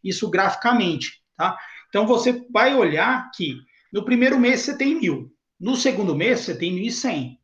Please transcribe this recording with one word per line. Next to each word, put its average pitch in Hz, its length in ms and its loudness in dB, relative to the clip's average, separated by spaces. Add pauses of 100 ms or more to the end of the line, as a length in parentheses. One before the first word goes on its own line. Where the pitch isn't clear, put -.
isso 190 280 -4
graficamente, 190 880 0 (160)
tá? 185 220 -2 (300)
Então, 208 180 0
você 247 440 2
vai 269 240 4
olhar 214 600 0
que 147 220 -6 (360)
no 202 120 -4
primeiro 254 340 4
mês 247 220 4
você - 180 -6
tem 277 160 2
mil, 175 360 -4 (280)
no 240 180 -2
segundo 202 380 0
mês 220 260 0
você 165 160 -8
tem 175 160 -4
mil 185 120 -4
e 240 80 -4
cem 147 520 -6